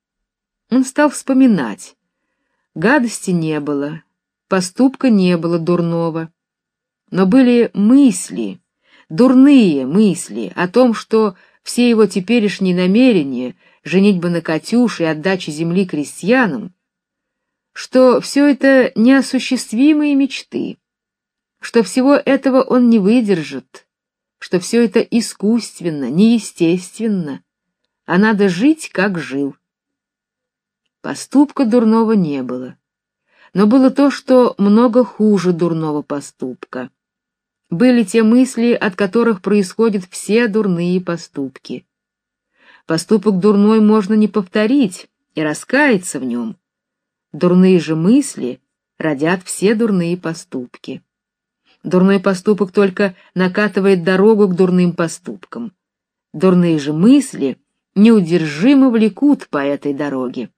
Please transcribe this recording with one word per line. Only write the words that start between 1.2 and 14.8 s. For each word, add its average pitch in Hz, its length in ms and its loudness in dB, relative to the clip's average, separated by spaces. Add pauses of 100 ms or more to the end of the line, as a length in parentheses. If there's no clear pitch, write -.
Гадости 208 580 -2
не 160 260 -2
было, 147 440 -6 (460)
поступка 247 640 0
не 185 260 2
было 170 220 -2
дурного. 165 720 -4 (800)
Но 185 160 0
были 240 480 2
мысли, 226 840 0 (480)
дурные 247 760 4
мысли 160 680 -2
о 175 140 -4
том, 240 260 2
что 214 420 -2 (260)
все 240 260 0
его 220 180 4
теперешние 202 680 -2
намерения — 180 800 0 (260)
женитьба 185 460 0
на 170 120 -4
Катюше 175 600 -2